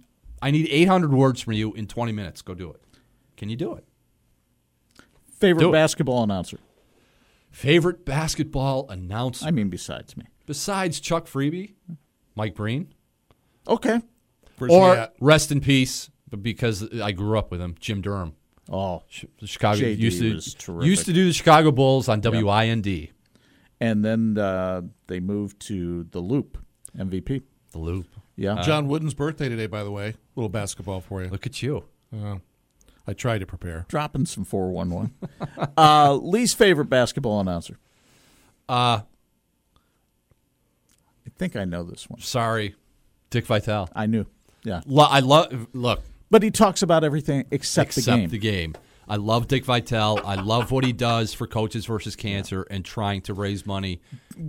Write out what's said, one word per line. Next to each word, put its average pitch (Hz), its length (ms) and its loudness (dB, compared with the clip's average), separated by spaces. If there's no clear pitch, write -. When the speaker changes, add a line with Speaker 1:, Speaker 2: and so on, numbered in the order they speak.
Speaker 1:
I 135 80 -2
need 156 200 2
eight 165 180 6
hundred 180 240 4
words 131 300 4
from 117 100 -6
you 107 220 -2
in 107 120 -8
twenty 117 260 -6
minutes. 98 300 -10
Go 92 120 -14
do 90 180 -12
it." - 100 -20
Can 104 140 -12
you 117 60 -6
do 185 180 -6
it? - 100 -18
Speaker 2:
Favorite 175 240 4
Speaker 1:
Do 170 60 8
it. 165 40 4
Speaker 2:
basketball 143 500 2
announcer? 98 360 -4
Speaker 1:
Favorite 170 540 2
basketball 139 840 -2
announcer? 104 560 -6
Speaker 2:
I 156 40 -2
mean, 110 180 2
besides - 480 -10
me. - 80 -14
Speaker 1:
Besides 185 540 -4
Chuck 170 260 -4
Freeby, 160 480 -4
Mike 107 200 -4
Breen. 117 380 -6
Speaker 2:
Okay. 233 320 2
Speaker 3:
Where's 127 140 4
he 180 60 12
Speaker 1:
Or 185 180 10
Speaker 3:
at? 113 240 -6
Speaker 1:
rest 147 320 6
in 139 80 2
peace, 131 500 2
but 104 120 -10
because 110 460 -2
I 104 120 -2
grew 104 260 0
up 98 120 -2
with 87 100 -6
him, 87 200 -8
Jim 104 200 -6
Durham. 92 340 -6
Speaker 2:
Oh, 95 380 -6
Speaker 1:
Ch-, - 180 -18
the 107 60 -14
Chicago 104 340 0
Speaker 2:
J 113 160 0
D 107 60 -2
Speaker 1:
used 101 180 0
to, 110 140 0
Speaker 2:
was - 200 -10
terrific. 87 320 -4
Speaker 1:
used 190 200 4
to 185 60 -2
do 185 140 6
the 170 60 2
Chicago 156 400 6
Bulls 135 360 2
on 107 100 2
Speaker 2:
Yep. 101 60 -2
Speaker 1:
W 110 240 2
I 107 180 4
N 113 160 0
D. 87 280 -4
Speaker 2:
And 110 240 2
then, 110 340 0
uh, 92 440 -2
they 90 120 -6
moved 101 380 -6
to 87 420 -6
the 87 100 -8
Loop, 117 380 -4
M 95 120 -6
V 92 100 -4
P. 139 220 -6
Speaker 1:
The 85 60 -14
Loop. 85 280 -6
Speaker 2:
Yeah. 98 180 -4
Speaker 1:
Uh, 87 80 -4
Speaker 3:
John 151 260 0
Wooden's 156 260 -4
birthday 151 340 -6
today, 113 180 -6
by 104 180 -8
the 101 60 -8
way. 101 200 -8
A 110 40 -12
little 117 120 -4
basketball 98 520 -8
for 92 220 -10
you. 92 80 -8
Speaker 1:
Look 98 160 -10
at - 160 -8
you. 123 220 -6
Speaker 3:
Uh, 104 220 -8
I 104 80 -8
tried 113 240 -2
to 95 80 -6
prepare. 87 420 -10
Speaker 2:
Dropping 147 380 -2
some - 180 -8
four 92 260 -2
one 90 200 -4
one. 87 240 -6
<laughs> - 320 -8
Uh, 151 380 8
least 220 440 0
favorite 180 320 4
basketball 120 500 2
announcer? 90 380 -6
Speaker 1:
Uh, 123 320 2
Speaker 2:
I - 120 -16
think 180 180 -6
I 98 80 -4
know 87 180 -4
this - 260 -14
one. - 120 -16
Speaker 1:
sorry, 113 540 -2
Dick 117 160 -2
Vitale. 107 480 0
Speaker 2:
I 104 120 -4
knew. 110 200 0
Yeah. 92 240 -6
Speaker 1:
Lo-, 143 220 6
I 139 120 4
love, 131 520 2
look. 123 300 -2
Speaker 2:
But 220 120 8
he - 80 2
talks 202 320 2
about 165 220 4
everything 143 460 -2
except - 440 -2
the 139 60 0
Speaker 1:
Except 110 180 2
Speaker 2:
game. 92 100 0
Speaker 1:
the 104 100 -6
game. 95 360 -2
I 104 80 -4
love 110 320 0
Dick 135 160 0
Vitale. 110 600 0
I 98 120 -4
love 107 340 0
what 131 140 0
he 127 80 0
does 117 420 -2
for 117 140 -8
Coaches 110 380 -4
versus 110 280 -6
Cancer 98 560 -6
and 95 140 -6
trying 101 380 -4
to 104 120 -10
raise 101 320 -6
money. 95 340 -6